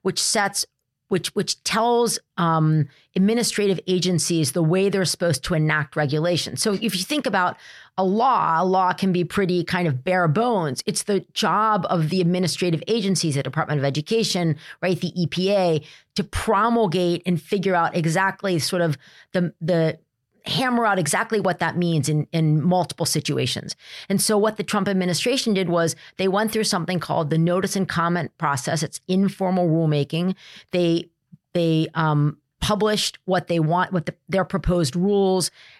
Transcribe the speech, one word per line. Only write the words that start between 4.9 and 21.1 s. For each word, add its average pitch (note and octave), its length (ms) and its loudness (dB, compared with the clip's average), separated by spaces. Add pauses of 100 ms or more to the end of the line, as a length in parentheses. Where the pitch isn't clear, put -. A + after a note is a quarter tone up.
supposed E3+ 400 -2
to F3+ 120 -2
enact D#3 400 0
regulations. D3+ 640 -2
So A3 120 0
if G3 220 -4
you F#3 80 -4
think D4+ 220 -4
about F#3+ 320 -2 (400)
a F#3+ 60 0
law, F#3+ 580 2
a - 20 2
law F#3 300 2
can F#3+ 180 0
be F3+ 120 0
pretty F3+ 400 -2
kind F3 240 -2
of C3 160 -2
bare F3+ 240 2
bones. F3 580 0
It's - 180 -4
the G3+ 300 -2
job G#3 560 0
of D#3+ 220 0
the F#3 100 0
administrative F3 640 0
agencies, F#3+ 460 0
the C#3 80 -2
Department D3 380 -2
of C3+ 60 -2
Education, E3 680 0 (260)
right, F3 200 0
the F3+ 180 -6
E F3 60 0
P F#3 260 0
A, F3 300 2 (320)
to G3 100 -4
promulgate G3 1000 0
and F3+ 160 0
figure F#3+ 320 -2
out E3+ 240 2
exactly F3+ 640 0
sort E3+ 240 -2
of D#3+ 120 0 (360)
the, F3 280 0
the D#3+ 380 0 (480)
hammer A#3+ 400 0
out G3 140 2
exactly F#3 400 0